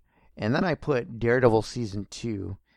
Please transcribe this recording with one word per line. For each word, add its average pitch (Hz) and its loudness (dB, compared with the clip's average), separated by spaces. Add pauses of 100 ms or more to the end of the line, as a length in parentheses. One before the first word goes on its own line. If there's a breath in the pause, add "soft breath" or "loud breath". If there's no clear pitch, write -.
(380 soft breath)
and 110 -2
then 160 0
I 151 0
put 123 -4
Daredevil 117 4
Season 104 -6
two 101 -8 (200)